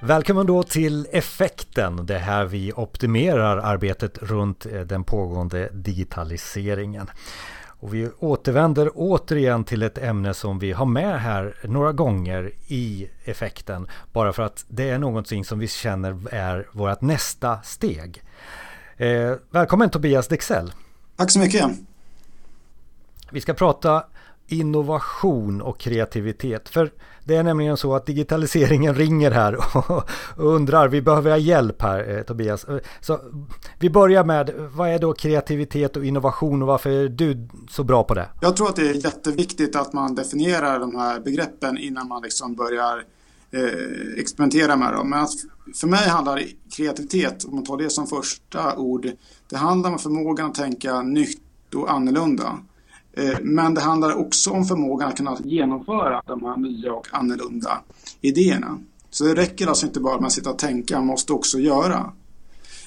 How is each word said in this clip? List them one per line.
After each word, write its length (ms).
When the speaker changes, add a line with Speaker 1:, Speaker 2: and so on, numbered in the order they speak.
Speaker 1:
Välkommen 380
då 160
till 500
Effekten. 920
Det 80
är 40
här 260
vi 280
optimerar 840
arbetet 600
runt, 480
eh, 140
den 240
pågående 680
digitaliseringen. 1400
Och 140
vi 240
återvänder 760
återigen 680
till 180
ett 160
ämne 360
som 240
vi 140
har 140
med 340
här 440
några 280
gånger 600
i 420
Effekten, 640
bara 200
för 100
att 260
det 220
är 80
någonting 460
som 140
vi 100
känner 640
är 380
vårt 280
nästa 640
steg. 600
Eh, 360
välkommen 400
Tobias 380
Dexell. 440
Speaker 2:
Tack 140
så 80
mycket. 320
Speaker 1:
Vi 100
ska 140
prata 500
innovation 1120
och 160
kreativitet, 880
för 220
det 120
är 60
nämligen 340
så 180
att 120
digitaliseringen 880
ringer 360
här 260
<laughs> 200
och, 140
och 180
undrar, 340
vi 140
behöver 280
ha 80
hjälp 440
här, 340
eh, 60
Tobias. 420
Eh, 140
så 200
vi 120
börjar 340
med, 260
vad 160
är 100
då 140
kreativitet 840
och 80
innovation 580
och 60
varför 220
är 180
du 400
så 140
bra 200
på 100
det? 140
Speaker 2:
Jag 160
tror 120
att 80
det 120
är 60
jätteviktigt 840
att 160
man 220
definierar 640
de 160
här 240
begreppen 580
innan 300
man, 140
liksom, 320
börjar, 500
eh, 680
experimentera 560
med 160
dem. 180
Men 100
att, 140
för 60
mig 220
handlar 340
kreativitet, 680
om 100
man 100
tar 120
det 140
som 160
första 720
ord, 340
det 60
handlar 360
om 60
förmågan 480
att 80
tänka 480
nytt 720
och 180
annorlunda. 680
Eh, 240
men 320
det 60
handlar 380
också 320
om 140
förmågan 440
att 80
kunna 280
genomföra 840
de 180
här 120
nya 360
och 180
annorlunda 720
idéerna. 580
Så 140
det 100
räcker 320
alltså 200
inte 140
bara 200
med 60
att 60
sitta 180
och 80
tänka, 400
man 80
måste 260
också 260
göra. 540